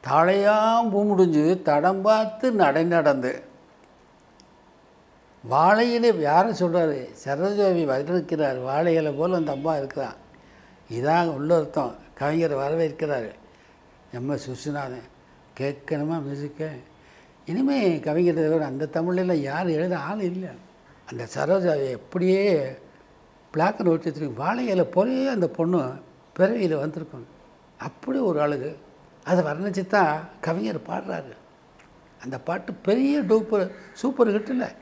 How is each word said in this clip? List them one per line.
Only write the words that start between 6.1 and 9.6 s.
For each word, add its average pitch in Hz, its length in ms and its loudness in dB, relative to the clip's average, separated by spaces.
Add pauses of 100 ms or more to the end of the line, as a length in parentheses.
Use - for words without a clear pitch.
யாரை 160 320 4
சொல்றாரு? 165 560 0 (160)
சரோஜாவி 180 640 0
வர்ணிக்கிறார். 143 760 -2
வாழை 156 320 2
இலை 151 180 0
போல 170 240 -2
அந்த 151 160 -2
அம்மா 151 240 -2